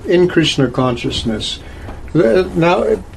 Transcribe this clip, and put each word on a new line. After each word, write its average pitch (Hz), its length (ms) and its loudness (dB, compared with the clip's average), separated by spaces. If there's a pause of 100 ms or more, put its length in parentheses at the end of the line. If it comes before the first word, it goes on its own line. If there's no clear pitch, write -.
in 180 220 4
Krishna 147 420 0
consciousness. 120 920 -2 (520)
The, 190 420 4
now, 180 480 2 (140)